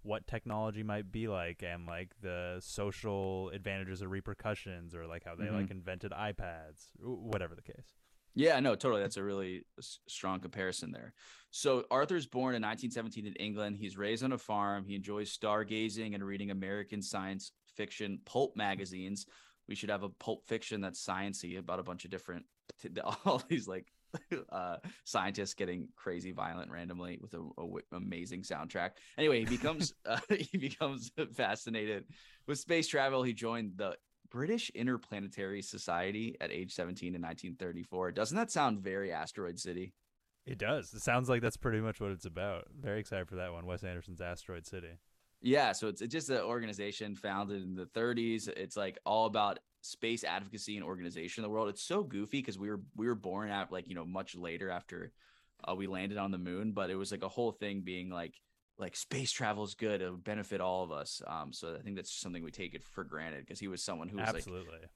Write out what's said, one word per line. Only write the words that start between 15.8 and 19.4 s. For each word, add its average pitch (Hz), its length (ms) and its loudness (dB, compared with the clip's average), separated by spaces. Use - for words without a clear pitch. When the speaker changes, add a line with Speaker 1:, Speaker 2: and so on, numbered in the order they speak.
Speaker 2:
and 98 80 -2
reading 98 280 -2
American 98 500 -2
science 95 500 -4
fiction 101 480 -4
pulp - 320 2
magazines. 98 720 0